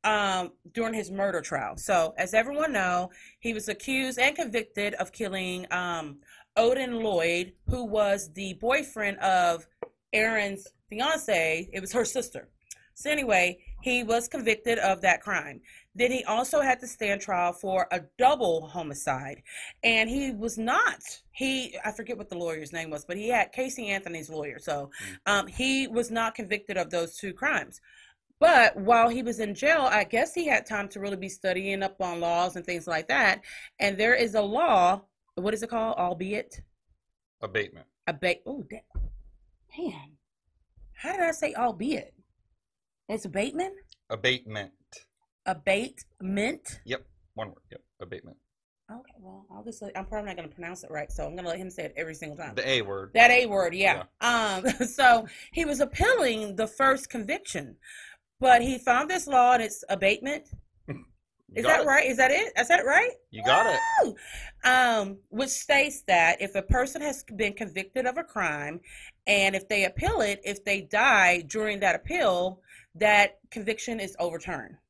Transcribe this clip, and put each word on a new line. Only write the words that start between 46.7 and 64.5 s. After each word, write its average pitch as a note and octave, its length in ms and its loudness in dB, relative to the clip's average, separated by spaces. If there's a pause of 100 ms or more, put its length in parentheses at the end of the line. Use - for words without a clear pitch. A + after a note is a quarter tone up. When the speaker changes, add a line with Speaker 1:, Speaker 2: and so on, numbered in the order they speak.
Speaker 2:
Yep. B2 200 -6 (300)
One G#2+ 140 -8
word. F2+ 80 -20 (140)
Yep. - 100 -18 (200)
Abatement. - 360 -14 (540)
Speaker 1:
Okay. B3+ 280 -20
Well, F#3+ 320 -20
I'll G3+ 140 -18
just A3+ 180 -14
let, G3 140 -12
I'm F#3+ 100 -8
probably G#3 220 -6
not F3+ 80 -10
gonna E3 120 -12
pronounce F3 340 -14
it - 80 -20
right, D3 220 -8
so D#3 140 -6
I'm D#3+ 100 -10
gonna F3+ 120 -8
let E3+ 100 -6
him F#3 120 -10
say E3 140 -10
it - 120 -10
every D#3+ 180 -8
single D3+ 220 -12
time. D3 180 -12
Speaker 2:
The A2+ 140 -2
A B2+ 140 2
word. G2 320 -8
Speaker 1:
That A#3+ 160 10
A B3 160 6
word, F#3+ 280 0
yeah. F#3 300 2 (160)
Speaker 2:
Yeah. A3 400 0 (200)
Speaker 1:
Um, B3+ 60 0
<laughs> - 20 -
so A#3+ 380 6 (260)
he E4 120 -2
was C#4+ 160 -2
appealing B3+ 760 2
the A3 100 0
first C4+ 440 2
conviction, G#3 680 -8 (640)
but B3+ 220 10
he B3+ 160 -2
found C4 320 2
this F#4 160 -2
law B3+ 260 6
and A#3 100 4
it's - 260 -8
abatement. G#3+ 600 0 (400)
Speaker 2:
<laughs> D3 80 -8 (580)
You - 60 -4
Speaker 1:
Is A#3 60 0
Speaker 2:
got D#4+ 100 8
Speaker 1:
that - 60 4
Speaker 2:
it. D#4 40 2
Speaker 1:
right? C#4 200 4
Is C4 100 0
that C4 140 6
it? F#4 280 0
Is A#3+ 100 0
that E4+ 180 4
right? G4 240 4 (200)
Speaker 2:
You - 140 -10
got - 220 6
it. - 120 2 (280)
Speaker 1:
Woo! - 100 -6 (480)